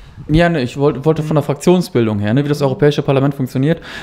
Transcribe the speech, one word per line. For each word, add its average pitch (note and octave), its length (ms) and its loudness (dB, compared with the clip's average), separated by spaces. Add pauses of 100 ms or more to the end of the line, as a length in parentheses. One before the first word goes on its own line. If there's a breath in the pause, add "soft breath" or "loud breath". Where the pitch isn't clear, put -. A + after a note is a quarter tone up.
(280 loud breath)
Ja, E3+ 220 4
ne, D#3+ 140 -2
ich B2 160 -6
wollt-, C#3 260 0
wollte D#3 160 0
von D#3 140 -2
der C#3+ 80 2
Fraktionsbildung C#3 720 0
her, G#2 160 -2
ne, C#3 100 2
wie C#3 60 -4
das D3 140 -2
Europäische D3 400 2
Parlament C#3 320 0
funktioniert. C#3 440 -2 (240 loud breath)